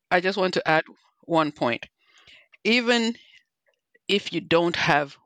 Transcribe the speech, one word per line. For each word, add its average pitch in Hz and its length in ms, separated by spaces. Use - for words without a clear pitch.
I 180 100
just 190 180
want 185 160
to - 120
add 160 180
one 156 260
point. 117 320
Even 233 500
if 196 240
you 170 80
don't 170 360
have 147 500